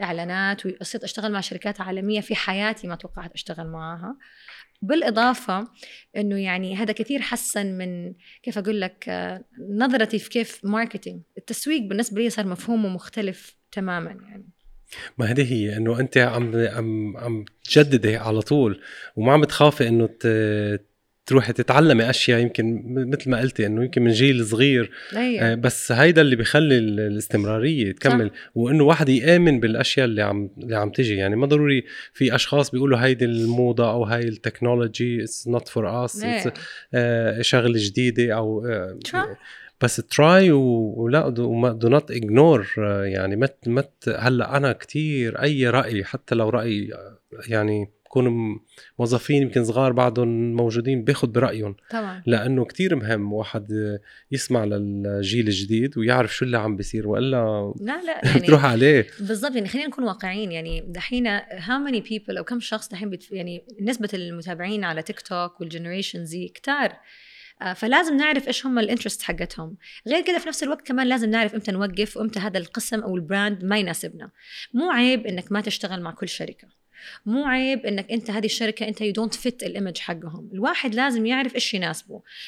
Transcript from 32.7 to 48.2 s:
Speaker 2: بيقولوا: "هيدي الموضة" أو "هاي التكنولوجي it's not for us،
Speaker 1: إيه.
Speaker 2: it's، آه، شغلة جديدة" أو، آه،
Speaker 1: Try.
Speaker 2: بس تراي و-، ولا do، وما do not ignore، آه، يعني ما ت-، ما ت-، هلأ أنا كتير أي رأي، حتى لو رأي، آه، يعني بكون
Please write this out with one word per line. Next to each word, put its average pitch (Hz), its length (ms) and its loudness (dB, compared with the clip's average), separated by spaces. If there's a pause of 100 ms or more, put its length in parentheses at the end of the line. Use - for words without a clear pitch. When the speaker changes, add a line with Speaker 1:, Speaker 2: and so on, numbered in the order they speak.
Speaker 2:
بيقولوا: 127 280 2
"هيدي 127 260 2
الموضة" 117 640 2
أو 117 140 0
"هاي 117 240 -2
التكنولوجي 117 1000 -2
it's - 240 -8
not 120 180 -2
for 117 140 -2
us، 123 420 -4
Speaker 1:
إيه. 226 180 -2
Speaker 2:
it's، 127 80 -2 (440)
آه، 117 480 0
شغلة 120 340 4
جديدة" 113 580 2
أو، 110 320 -2
آه، 98 320 -4 (100)
Speaker 1:
Try. 392 280 -4 (440)
Speaker 2:
بس 123 160 0
تراي 175 540 6
و-، 120 460 4
ولا 127 380 2
do، 117 40 -2
وما 117 460 2
do 117 40 6
not 143 260 4
ignore، 117 640 6
آه، 101 260 0
يعني 95 320 -2
ما 127 100 4
ت-، - 220 -8
ما 120 120 2
ت-، - 380 -4
هلأ 123 380 0
أنا 139 160 2
كتير 143 720 -2
أي 135 280 2
رأي، 113 340 0
حتى - 300 -6
لو 113 140 2
رأي، 110 440 0
آه، 98 260 -16 (300)
يعني 107 420 0 (140)
بكون 127 240 2